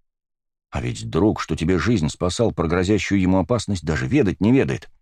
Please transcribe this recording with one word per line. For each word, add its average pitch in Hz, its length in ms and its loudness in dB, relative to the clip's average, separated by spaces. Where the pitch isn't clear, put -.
А - 120 -6
ведь 113 280 -8
друг, 107 300 2
что - 160 -4
тебе 87 240 0
жизнь 85 300 0
спасал, 90 420 -2
про 82 160 -2
грозящую 95 540 0
ему 92 180 2
опасность 101 460 -2
даже 76 200 -2
ведать 98 360 0
не 107 100 4
ведает. 87 380 0